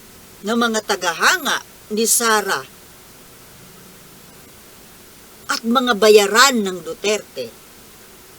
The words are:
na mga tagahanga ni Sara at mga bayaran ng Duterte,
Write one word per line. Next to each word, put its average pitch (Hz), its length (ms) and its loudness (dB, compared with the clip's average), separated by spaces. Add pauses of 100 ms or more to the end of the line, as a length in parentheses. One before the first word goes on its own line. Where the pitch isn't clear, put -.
(440)
na 202 80 -4
mga 233 320 -2
tagahanga 196 800 -2 (240)
ni 214 160 -2
Sara 208 560 -2 (3000)
at - 160 -4
mga 247 320 0
bayaran 214 640 6
ng 185 240 -6
Duterte, 202 800 -8 (760)